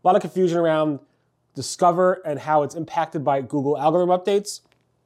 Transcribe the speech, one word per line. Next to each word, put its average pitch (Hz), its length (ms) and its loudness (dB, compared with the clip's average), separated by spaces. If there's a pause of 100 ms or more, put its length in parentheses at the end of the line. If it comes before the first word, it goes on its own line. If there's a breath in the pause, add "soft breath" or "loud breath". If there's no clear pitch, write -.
A 175 40 2
lot 185 80 4
of 196 60 2
confusion 180 380 0
around 156 400 0 (560)
Discover 185 680 0
and 147 140 -6
how 151 240 0
it's 143 140 -4
impacted 160 480 -4
by 139 180 0
Google 143 340 -2
algorithm 160 340 2
updates, 196 520 0 (440)